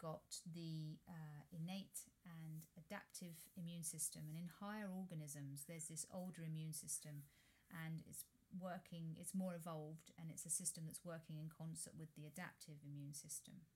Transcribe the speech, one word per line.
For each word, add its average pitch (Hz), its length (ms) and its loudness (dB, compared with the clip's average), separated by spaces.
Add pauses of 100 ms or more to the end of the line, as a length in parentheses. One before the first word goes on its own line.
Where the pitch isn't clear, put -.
got 156 460 0
the, 160 500 2 (100)
uh, 151 460 -4
innate 180 560 0 (160)
and 160 400 -4 (140)
adaptive - 800 -4
immune 170 260 2
system, 160 420 4
and 156 120 0
in 175 100 0
higher 208 400 0
organisms 151 800 0
there's 165 200 -2
this 160 220 0
older 180 360 0
immune 160 260 2
system, 147 500 0 (480)
and 160 380 0
it's - 160 -2 (340)
working, 170 600 0
it's 175 140 0
more 185 200 6
evolved, 160 640 0
and 165 120 -2
it's - 160 -2
a 165 40 4
system 170 360 6
that's - 180 -4
working 165 320 -2
in 156 140 0
concert 160 480 -2
with 156 160 -4
the 151 120 -4
adaptive 151 600 -6
immune 143 260 -2
system. - 640 -4